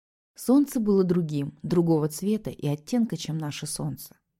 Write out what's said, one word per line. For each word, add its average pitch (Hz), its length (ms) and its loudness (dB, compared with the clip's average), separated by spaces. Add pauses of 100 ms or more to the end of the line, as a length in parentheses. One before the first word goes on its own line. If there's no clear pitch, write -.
(340)
Солнце 277 460 2
было 202 240 4
другим, 156 580 0
другого 160 460 2
цвета 202 420 -4
и - 180 -6
оттенка, 160 500 -2
чем 160 200 -6
наше 151 300 -6
солнце. - 480 -8 (240)